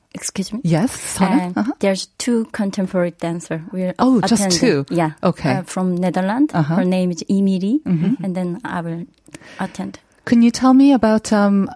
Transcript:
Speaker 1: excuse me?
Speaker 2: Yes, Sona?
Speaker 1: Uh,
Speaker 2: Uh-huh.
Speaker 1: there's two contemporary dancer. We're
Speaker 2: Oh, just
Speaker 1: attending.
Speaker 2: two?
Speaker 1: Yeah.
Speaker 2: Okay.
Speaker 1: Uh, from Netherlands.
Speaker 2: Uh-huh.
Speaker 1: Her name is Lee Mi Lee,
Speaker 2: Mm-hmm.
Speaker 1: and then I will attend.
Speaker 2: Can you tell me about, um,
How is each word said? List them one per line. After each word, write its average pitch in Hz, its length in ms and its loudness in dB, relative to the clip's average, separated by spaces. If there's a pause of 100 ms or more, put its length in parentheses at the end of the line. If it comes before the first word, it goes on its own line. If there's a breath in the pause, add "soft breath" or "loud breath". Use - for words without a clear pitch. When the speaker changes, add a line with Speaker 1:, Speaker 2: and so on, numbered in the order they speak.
(140)
Speaker 1:
excuse - 400 -8
me? 233 100 -8
Speaker 2:
Yes, 170 300 0
Sona? 185 640 -2
Speaker 1:
Uh, - 40 -2
Speaker 2:
Uh-huh. 220 200 -2
Speaker 1:
there's 190 260 -2 (160)
two 226 320 0
contemporary 190 640 -2
dancer. 165 440 -6 (100)
We're 185 240 -4
Speaker 2:
Oh, 247 240 4
just 202 240 2
Speaker 1:
attending. 175 140 0
Speaker 2:
two? 156 340 2
Speaker 1:
Yeah. 160 300 0
Speaker 2:
Okay. 165 340 0
Speaker 1:
Uh, 180 80 -4
from 185 320 -2
Netherlands. 190 560 0
Speaker 2:
Uh-huh. 160 220 0
Speaker 1:
Her 185 100 2
name 185 260 2
is 170 160 -8
Lee 196 140 0
Mi 190 180 0
Lee, 220 240 -2
Speaker 2:
Mm-hmm. 190 400 0
Speaker 1:
and 185 140 -4
then 180 260 -6
I 180 160 -6
will 170 240 -8 (560 loud breath)
attend. 190 380 -8 (280)
Speaker 2:
Can 233 180 4
you 233 80 6
tell 262 220 2
me 277 200 8
about, 220 400 2
um, 202 420 2